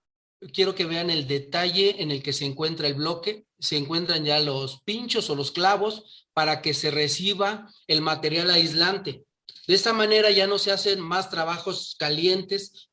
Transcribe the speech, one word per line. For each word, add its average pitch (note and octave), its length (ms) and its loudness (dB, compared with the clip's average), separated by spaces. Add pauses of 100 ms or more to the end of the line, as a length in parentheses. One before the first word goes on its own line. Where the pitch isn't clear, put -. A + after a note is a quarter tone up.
(540)
quiero F#3+ 220 2
que F#3+ 100 -2
vean E3+ 240 -2
el D#3+ 180 0
detalle F3 760 0
en D3+ 80 -2
el C#3 100 -4
que C#3+ 100 -6
se C#3 140 -4
encuentra D#3 400 -4
el C#3+ 80 0
bloque. E3+ 540 -4 (140)
Se - 140 -2
encuentran E3 480 -2
ya D3 160 2
los C3+ 440 -2
pinchos A3+ 460 -2
o D3+ 60 -2
los C#3 160 -4
clavos G3+ 800 0
para D#3 300 0
que D#3 120 0
se D3 180 -2
reciba F#3+ 800 0 (180)
el D#3 140 2
material D#3 480 0
aislante. E3+ 760 2 (420)
De F3 80 6
esta A3+ 160 4
manera G#3+ 400 4
ya G3 160 4
no G3+ 100 2
se G3+ 140 0
hacen G3 300 0
más F3+ 280 -2
trabajos E3+ 720 -4
calientes F#3 920 -2